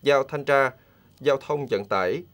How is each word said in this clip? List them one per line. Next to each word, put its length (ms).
Giao 220
thanh 220
tra, 260
giao 180
thông 280
vận 200
tải 380